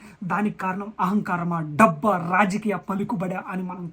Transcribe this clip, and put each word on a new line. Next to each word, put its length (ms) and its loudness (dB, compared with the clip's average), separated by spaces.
దానికి 340 -2
కారణం 420 -4
అహంకారమా, 600 0
డబ్బా, 720 4
రాజకీయ 460 2
పలుకుబడా 720 -4
అని 140 -6
మనం 300 -8